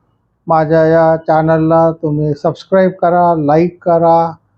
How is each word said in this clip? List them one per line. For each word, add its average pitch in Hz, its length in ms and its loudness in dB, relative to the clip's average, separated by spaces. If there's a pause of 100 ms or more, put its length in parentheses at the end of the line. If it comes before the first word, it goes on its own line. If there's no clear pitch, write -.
(460)
माझ्या 160 400 0
या 160 300 2
चॅनलला 160 720 0
तुम्ही 151 440 -4
सबस्क्राईब 185 560 -2
करा, 175 440 0
लाईक 160 500 -2
करा, 165 480 0 (260)